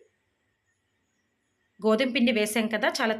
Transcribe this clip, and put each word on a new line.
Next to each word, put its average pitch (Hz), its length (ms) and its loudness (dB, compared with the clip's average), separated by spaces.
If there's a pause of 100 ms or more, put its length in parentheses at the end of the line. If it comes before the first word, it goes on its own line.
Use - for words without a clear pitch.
(1800)
గోధుమ 220 360 2
పిండి 247 240 2
వేసాం 214 340 -2
కదా, 226 160 0 (100)
చాలా 226 200 0